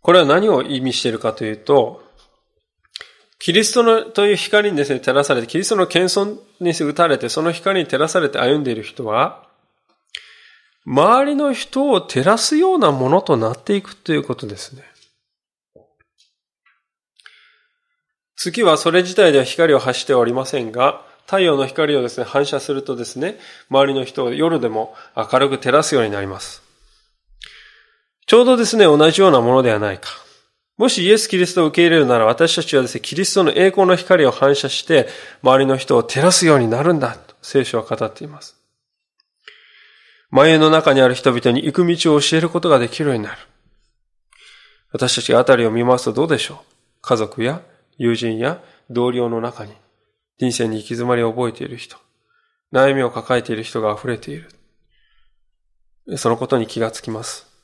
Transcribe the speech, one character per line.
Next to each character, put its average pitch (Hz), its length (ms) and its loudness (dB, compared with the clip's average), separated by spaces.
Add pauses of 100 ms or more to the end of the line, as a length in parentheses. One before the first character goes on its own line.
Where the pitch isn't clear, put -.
こ 170 120 2
れ 180 60 8
は 160 60 4
何 185 240 2
を 139 120 2
意 131 200 -6
味 127 120 -4
し - 80 -6
て 123 80 -2
い - 20 -2
る 110 80 -8
か 110 140 -4
と - 120 -10
い 107 60 -6
う 107 60 -10
と、 135 460 0 (1400)
キ 170 140 -4
リ 214 100 4
ス - 80 -2
ト 240 120 2
の、 226 200 2
と - 220 -2
い 208 80 2
う - 20 2
光 208 360 0
に 160 60 -4
で 143 80 0
す 139 80 -4
ね、 127 60 -4
照 131 160 -2
ら 143 80 4
さ 143 100 0
れ 120 80 0
て、 117 60 -10
キ 147 100 -6
リ 196 60 -2
ス - 60 -6
ト 220 60 0
の 185 120 2
謙 180 340 0
遜 208 180 -6 (200)
に 175 120 -2
打 156 220 -4
た 170 140 2
れ 139 100 2
て、 117 120 -6
そ 156 120 -4
の 165 100 -2
光 190 280 -2
に 160 80 -4
照 135 100 -4
ら 156 100 0
さ 180 120 -2
れ 151 100 0
て - 80 -6
歩 139 220 2
ん 147 40 -4
で 127 80 -4
い 113 40 -4
る 110 80 -12
人 120 220 -12
は、 123 420 -2 (1400)
周 220 460 2
り 285 40 -4
の 285 180 -2
人 277 360 -4
を 196 120 2
照 - 220 -4
ら 208 140 2
す 302 200 -2
よ 370 180 2
う 311 40 0
な 175 120 2
も 131 180 -2
の 185 120 2
と 156 160 0
な 110 140 -2
っ 127 60 -10
て - 180 -4
い 196 60 -4
く - 140 -20
と - 160 -8
い 151 60 0
う 139 60 -2
こ 120 120 -6
と 117 120 -14
で 101 100 -14
す - 160 -18
ね。 131 100 -20 (3500)
月 185 280 -6
は 156 140 4
そ 170 120 -2
れ 180 140 4
自 185 120 -8
体 185 160 6
で 139 80 4
は 131 40 2
光 160 300 0
を 131 60 4
発 123 220 -4
し - 40 -10
て 139 80 0
は 123 60 4
お 117 60 2
り 120 80 -2
ま 131 120 -4
せ 131 160 -6
ん 110 100 -10
が、 127 340 -2 (200)
太 190 160 -2
陽 160 160 2
の 135 100 -2
光 147 280 -2
を 131 60 0
で 120 80 -4
す - 80 -12
ね、 120 80 -6
反 143 200 -2
射 143 140 -6
す 143 140 -6
る 135 100 -6
と 131 120 -8
で 120 100 -10
す - 140 -14
ね、 185 180 -6 (320)
周 135 180 2
り 139 60 -2
の 135 100 -4
人 - 220 -6
を 120 80 -4
夜 156 260 0
で 120 100 -2
も 110 260 -6 (200)
明 120 240 0
る 139 100 2
く 135 100 -4
照 123 120 -2
ら 151 120 4
す - 100 -4
よ 131 80 2
う - 40 2
に 104 40 -4
な 101 100 -6
り 98 80 -8
ま 95 120 -12
す。 - 240 -18 (1600)
ち - 80 2
ょ 233 80 8
う 240 40 4
ど 254 120 4
で 233 80 2
す 226 120 -2
ね、 202 80 6
同 151 260 6
じ 180 100 0
よ 190 80 6
う - 20 6
な 127 100 4
も 120 120 2
の 131 100 4
で 120 80 2
は 104 80 0
な 104 140 -4
い 92 60 -12
か。 - 100 -16 (680)
も 233 100 2
し 190 160 -2
イ 185 60 0
エ 220 80 6
ス・ 214 100 -4
キ 190 100 -2
リ 180 80 2
ス 180 100 -10
ト 175 100 2
を - 20 0
受 147 80 -4
け 170 80 4
入 170 60 6
れ 165 80 4
る 143 80 4
な 123 120 2
ら、 110 80 4
私 160 300 2
た 165 80 -4
ち - 140 -2
は 131 40 4
で 120 60 -2
す - 80 -12
ね、 117 60 -8
キ - 140 -12
リ 190 100 -2
ス - 80 -4
ト 196 100 2
の 156 80 2
栄 185 200 4
光 190 140 2
の 180 120 2
光 175 280 2
を 123 60 4
反 139 240 2
射 139 140 -8
し - 180 -8
て、 143 220 2 (340)
周 131 160 4
り 139 60 2
の 135 100 0
人 131 220 0
を 113 60 2
照 135 200 -2
ら 180 80 4
す 180 140 0
よ 151 100 6
う 135 40 4
に 117 100 0
な 117 120 -2
る 170 120 2
ん 151 60 0
だ 117 180 -6
と、 - 240 -20
聖 131 240 0
書 - 120 -6
は 110 60 -4
語 113 220 -6
っ 107 40 -8
て - 140 -16
い 151 60 -16
ま 147 120 -20
す。 - 140 -20 (1800)
迷 156 240 6
い 156 40 4
の 156 100 4
中 156 240 4
に 135 80 4
あ 131 60 6
る 123 80 2
人 127 180 0
々 120 180 0
に 147 140 -2
行 147 100 -4
く 180 100 2
道 165 300 2
を 147 60 2
教 160 160 0
え 160 40 0
る 165 80 -4
こ 170 120 -4
と 175 80 -2
が 139 100 6
で 120 80 -2
き - 160 -8
る 147 60 0
よ 127 60 -2
う - 20 -4
に 104 60 -6
な 101 100 -12
る。 - 40 -18 (1500)
私 123 240 -4
た 123 60 -6
ち - 120 -4
が 117 60 6
辺 123 240 4
り 113 40 0
を 110 40 0
見 117 120 -2
ま 123 140 2
す 123 80 -8
と 110 80 -4
ど 135 120 -2
う - 20 -10
で 151 120 -2
し - 100 -8
ょ - 140 -20
う？ - 20 -20 (360)
家 120 160 -2
族 110 260 -6
や 143 180 -6 (360)
友 117 180 -2
人 113 220 -6
や 147 240 -6 (280)
同 123 220 -2
僚 120 160 -4
の 117 140 -6
中 117 240 -12
に、 101 80 -20 (640)
人 127 160 -4
生 117 140 -2
に 110 100 -6
行 104 60 -10
き - 60 -20
詰 120 200 -6
ま 123 80 2
り 117 60 0
を 113 80 -2
覚 120 180 -4
え - 20 -8
て - 140 -14
い - 20 -14
る 120 100 -14
人、 - 200 -20 (760)
悩 135 240 4
み 135 80 -2
を 117 80 -4
抱 123 260 -4
え 113 40 -2
て 123 100 -10
い 113 60 -4
る 113 60 -10
人 113 180 -8
が 107 120 -2
溢 117 140 -10
れ 117 100 -6
て - 140 -16
い 147 60 -14
る。 165 120 -20 (1700)
そ 120 120 -2
の 113 80 0
こ 127 100 -8
と 135 100 0
に 113 100 -4
気 - 120 -10
が 113 120 -4
つ - 100 -16
き 113 100 -12
ま 110 120 -10
す。 - 240 -14 (160)